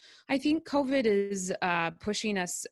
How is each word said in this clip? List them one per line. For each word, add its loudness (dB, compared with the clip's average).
I 2
think 0
covid 2
is, 0
uh, 2
pushing -2
us, -4